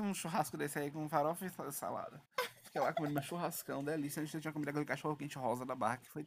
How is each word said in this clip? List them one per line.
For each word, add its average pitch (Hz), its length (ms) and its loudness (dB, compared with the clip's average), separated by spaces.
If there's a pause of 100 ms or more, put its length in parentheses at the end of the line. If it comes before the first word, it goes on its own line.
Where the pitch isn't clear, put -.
um 202 140 2
churrasco 165 420 2
desse 147 220 0
aí 143 120 2
com 156 180 -2
farofa 160 360 4
e 180 60 -2
sa-, 143 200 -6
salada." 120 520 -4 (400)
Fiquei - 180 -2
lá 135 140 4
comendo 147 200 2
meu 143 80 2
churrascão, 151 640 -2
delícia. 147 380 -2
A - 20 -2
gente 156 160 -4
tinha 156 120 -2
comido 147 180 -2
aquele 147 160 2
cachorro-quente 147 520 -2
rosa 127 260 2
da 127 120 -2
barra, 117 220 2
que - 100 -20
foi 151 180 -8